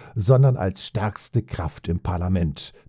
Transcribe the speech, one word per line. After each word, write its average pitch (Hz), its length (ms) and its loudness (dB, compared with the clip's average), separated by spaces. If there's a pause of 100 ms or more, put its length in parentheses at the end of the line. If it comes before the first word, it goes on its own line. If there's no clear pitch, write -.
(160)
sondern 127 400 4
als - 280 -4
stärkste - 580 -4
Kraft - 440 -8
im 87 140 -2
Parlament. 90 720 -2 (160)